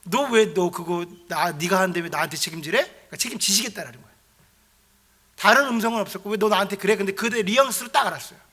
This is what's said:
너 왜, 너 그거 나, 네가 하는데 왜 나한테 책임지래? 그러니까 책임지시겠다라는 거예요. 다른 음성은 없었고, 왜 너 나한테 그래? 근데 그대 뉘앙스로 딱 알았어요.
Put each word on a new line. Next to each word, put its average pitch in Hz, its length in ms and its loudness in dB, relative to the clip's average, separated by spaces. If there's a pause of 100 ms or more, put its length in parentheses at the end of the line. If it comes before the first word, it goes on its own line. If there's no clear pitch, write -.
너 214 240 0
왜, 220 240 4
너 175 180 2
그거 175 340 -4 (220)
나, 165 240 0
네가 170 280 0
하는데 185 200 2
왜 170 100 -6
나한테 151 280 -2
책임지래? 165 460 -2
그러니까 - 340 -10
책임지시겠다라는 202 840 -2
거예요. - 140 -20 (1200)
다른 247 320 6
음성은 226 340 0
없었고, 185 280 -8
왜 214 80 -4
너 208 120 2
나한테 202 280 0
그래? 196 180 2
근데 190 180 -4
그대 226 300 -2
뉘앙스로 240 480 2
딱 240 160 2
알았어요. 170 320 -8 (140)